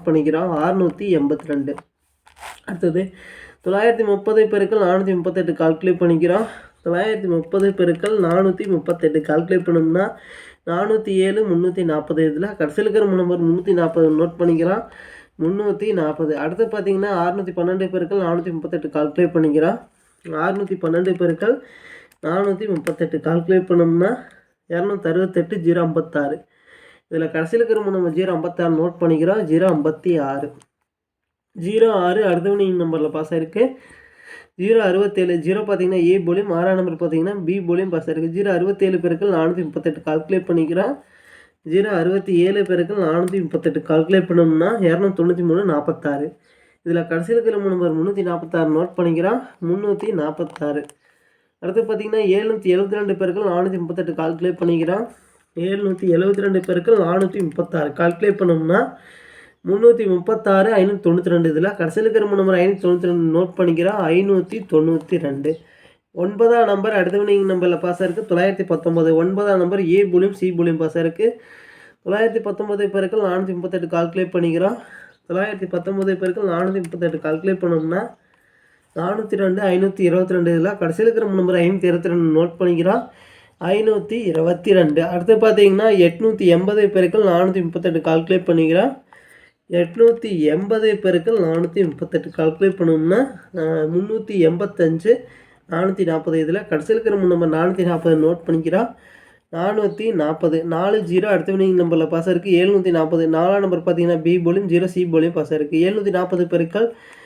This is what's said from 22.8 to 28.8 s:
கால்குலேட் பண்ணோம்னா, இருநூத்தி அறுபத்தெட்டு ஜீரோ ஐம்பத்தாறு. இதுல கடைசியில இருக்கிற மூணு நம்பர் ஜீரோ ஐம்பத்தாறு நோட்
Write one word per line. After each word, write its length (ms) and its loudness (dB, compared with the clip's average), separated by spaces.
கால்குலேட் 500 0
பண்ணோம்னா, 420 4
இருநூத்தி 380 -4
அறுபத்தெட்டு 500 -2
ஜீரோ 220 2
ஐம்பத்தாறு. 560 -2
இதுல 160 -2
கடைசியில 280 -4
இருக்கிற 260 2
மூணு 100 -2
நம்பர் 220 -2
ஜீரோ 140 -2
ஐம்பத்தாறு 460 -2
நோட் 260 -2